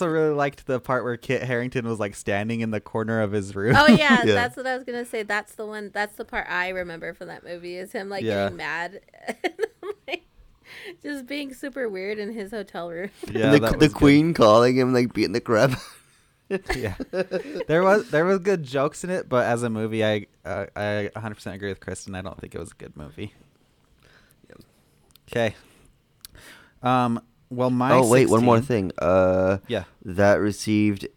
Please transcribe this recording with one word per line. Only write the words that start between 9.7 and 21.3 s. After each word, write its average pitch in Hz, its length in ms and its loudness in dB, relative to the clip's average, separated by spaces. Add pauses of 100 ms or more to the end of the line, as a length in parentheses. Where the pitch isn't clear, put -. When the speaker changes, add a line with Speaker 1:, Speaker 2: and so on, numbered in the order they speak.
Speaker 2:
Like, 339 140 -10 (800)
just 285 240 -12
being 277 260 -10
super 254 360 -8
weird 196 300 -8
in 208 140 -8
his 202 180 -10
hotel 190 400 -10
room. 175 200 -10 (100)
<laughs> - 100 -12
Speaker 1:
Yeah, 110 160 0
Speaker 3:
And 110 80 6
the, 147 60 6
Speaker 1:
that 110 120 4
Speaker 3:
the - 60 0
Speaker 1:
was 151 100 6
good. 139 100 -2
Speaker 3:
queen 147 360 6
calling 120 420 8
him, 127 160 2
like, 123 200 2
beating 92 200 0
the 117 80 -2
crap 120 320 4 (460)
<laughs> - 320 -20 (240)
Speaker 1:
Yeah. 110 200 -4 (720)
There 160 160 2
was, 190 280 4
there 151 140 2
was 196 160 2
good 185 220 -2
jokes 139 420 -4
in 175 60 -8
it, 185 180 -6
but 123 180 2
as 120 160 0
a 120 80 -2
movie, 110 340 -2
I, 107 220 0 (180)
uh, 95 220 -6 (100)
I 104 380 -4
a 110 60 -10
hundred 110 160 -10